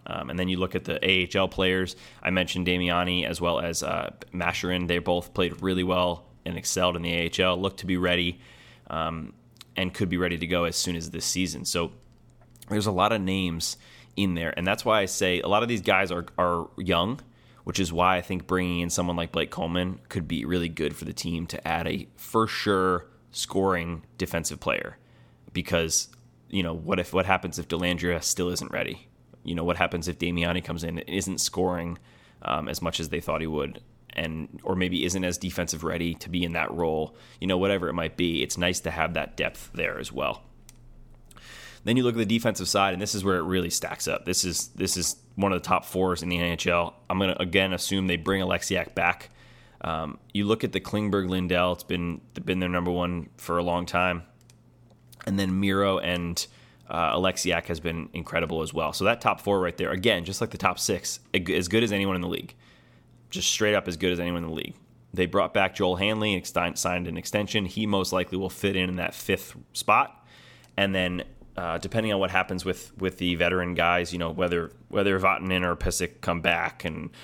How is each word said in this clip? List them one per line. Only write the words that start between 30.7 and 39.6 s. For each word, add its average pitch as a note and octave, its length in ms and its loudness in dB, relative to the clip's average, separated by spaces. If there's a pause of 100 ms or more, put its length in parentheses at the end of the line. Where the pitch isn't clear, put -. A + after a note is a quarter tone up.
in E2 140 -6
and - 120 -8
isn't F#2 300 -2
scoring, E2+ 600 -2 (420)
um, D#2 260 -2
as D#2 140 -6
much E2+ 180 -2
as D#2+ 100 -4
they D2+ 120 -4
thought D#2 180 -2
he D#2+ 80 -4
would, D2 320 -4 (340)
and, D#2+ 500 -8
or F#2 120 0
maybe F2+ 300 0
isn't F#2 180 0
as F2+ 140 -2
defensive E2+ 460 -4
ready E2+ 320 -2
to - 140 -12
be F2 140 0
in E2+ 100 -2
that E2 180 -2
role, D#2 440 -2 (240)
you F#2 80 -4
know, F#2 100 4
whatever F#2+ 300 2
it D2 60 -2
might E2 240 -2
be. E2 260 2
It's - 140 -4
nice F2 240 0
to E2 100 -4
have D#2+ 220 0
that D#2 240 -4
depth - 360 -4